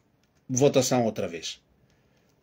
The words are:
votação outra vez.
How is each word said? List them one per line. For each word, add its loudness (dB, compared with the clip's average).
votação 2
outra -4
vez. -12